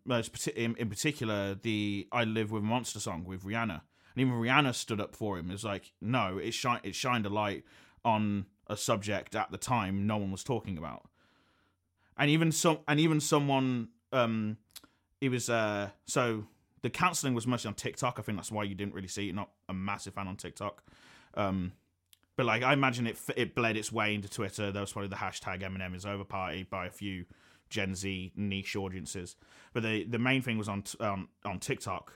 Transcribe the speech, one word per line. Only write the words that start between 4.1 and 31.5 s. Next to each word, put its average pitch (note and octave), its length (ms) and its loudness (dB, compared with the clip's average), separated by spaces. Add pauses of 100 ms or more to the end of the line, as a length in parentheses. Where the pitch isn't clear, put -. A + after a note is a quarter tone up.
And - 20 -2
even B2+ 160 4
Rihanna B2 400 4
stood - 260 -2
up - 160 -6
for G2+ 220 -2
him. E2+ 120 -4
It F#2 40 -6
was G2 100 -8
like, G2+ 280 -6 (100)
no, G#2 380 0
it G#2+ 140 -2
shi-, A#2+ 300 0
it F#2+ 120 -6
shined B2 300 0
a G2 40 -2
light G2+ 340 0 (400)
on G#2+ 440 2 (200)
a G#2 80 -4
subject G#2 600 0
at G#2+ 160 -2
the F#2+ 60 -6
time G2 500 0
no G#2+ 100 2
one G2 140 -2
was F#2+ 120 -6
talking G2 340 -2
about. C#2 300 -10 (1080)
And D3 140 6
even D#3+ 200 6
some, D#3 360 4
and D3+ 120 4
even D#3+ 200 6
someone, C3+ 680 4 (220)
um, A2 460 2 (640)
it C3+ 80 2
was, B2 200 0
uh, G#2 400 2 (160)
so A2+ 400 2 (360)
the B2 80 0
cancelling D3+ 460 2
was A2+ 100 -2
mostly A#2+ 240 0
on G#2 60 -6
TikTok. - 420 -2
I G#2+ 60 -8
think G#2+ 160 -4
that's - 120 -8
why G#2+ 120 -2
you G2 120 -4
didn't G2+ 200 -4
really F#2 120 -6
see G2+ 220 -4
it. F2 60 -4
Not G#2 160 -6 (180)
a F#2+ 40 -4
massive G2 420 -4
fan G2 120 -6
on F#2 80 -8
TikTok. - 480 -8 (520)
Um, F#2+ 380 0 (640)
but, B2+ 120 2
like, A2+ 160 4
I C3+ 100 6
imagine B2+ 340 4
it G#2+ 80 -2 (140)
f-, B2+ 80 -2
it A#2+ 180 2
bled A2+ 220 4
its G#2+ 140 -2
way G#2+ 240 2
into G2+ 120 -4
Twitter. G2+ 440 -2
There G2+ 100 -2
was G2 100 -4
probably G2+ 180 -6
the F#2+ 60 -6
hashtag F#2 460 -6
Eminem F#2 340 -4
is F#2 100 -10
over G2+ 180 -4
party F#2 400 -4
by F2+ 240 -4
a F2+ 40 -10
few F#2+ 340 -6 (440)
Gen G2 260 -2
Z F#2 400 -4
niche G2 400 -2
audiences. F#2+ 600 -6 (380)
But A#2 100 0
the, A2 220 0
the A#2 140 -2
main B2+ 220 4
thing A#2 160 -2
was G#2 120 -2
on G2 140 -4
t-, - 160 -12
on, G2 280 -2 (180)
on F#2+ 140 -4